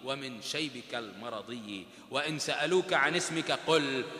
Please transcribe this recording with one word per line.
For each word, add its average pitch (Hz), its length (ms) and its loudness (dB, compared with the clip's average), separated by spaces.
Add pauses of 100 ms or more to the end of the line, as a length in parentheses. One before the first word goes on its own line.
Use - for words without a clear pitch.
ومن 131 380 -6
شيبك 127 540 -6
المرضي. 104 920 -8 (240)
وإن 147 280 0
سألوك 160 540 2
عن 151 220 6
اسمك 165 360 0
قل: 139 540 4 (140)